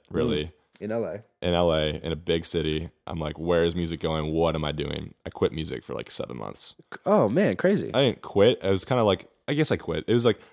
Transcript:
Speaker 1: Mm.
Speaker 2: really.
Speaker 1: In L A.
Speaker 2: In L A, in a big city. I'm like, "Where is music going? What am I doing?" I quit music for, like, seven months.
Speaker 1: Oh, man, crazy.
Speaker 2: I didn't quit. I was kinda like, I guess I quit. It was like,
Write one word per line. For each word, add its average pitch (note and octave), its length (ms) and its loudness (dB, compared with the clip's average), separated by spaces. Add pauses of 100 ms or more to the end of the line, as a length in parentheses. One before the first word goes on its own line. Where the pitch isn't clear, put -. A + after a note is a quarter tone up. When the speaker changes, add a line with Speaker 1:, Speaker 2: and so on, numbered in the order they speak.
Speaker 1:
Mm. - 120 -16
Speaker 2:
really. D2+ 360 -2 (280)
Speaker 1:
In G#2 120 -6
L A#2 120 -4
A. F2 180 -8 (200)
Speaker 2:
In F2 120 2
L E2+ 180 4
A, D#2 120 2 (220)
in E2 60 -4
a D#2+ 40 -4
big E2+ 280 -2
city. D#2 460 -2 (160)
I'm F2+ 140 -8
like, D2+ 180 -6
"Where E2+ 260 2
is E2 100 2
music E2 260 -4
going? D#2+ 320 -2
What E2 220 2
am D#2 100 -2
I D2+ 80 -2
doing?" D2 420 -6 (120)
I - 40 -10
quit - 220 -2
music C2 320 -6
for, - 100 -10
like, - 160 -10
seven - 260 -8
months. - 380 -12 (320)
Speaker 1:
Oh, F3 220 4
man, C#3 280 2
crazy. F3+ 380 0
Speaker 2:
I B2 80 4
didn't B2 200 2
quit. G#2+ 400 4
I F#2+ 80 0
was G2 140 2
kinda B2+ 200 2
like, F#2+ 220 2 (220)
I C#3+ 60 0
guess D3 160 2
I G#2 60 2
quit. D#2+ 300 -4
It A2 80 4
was A#2+ 100 4
like, A2+ 140 4 (140)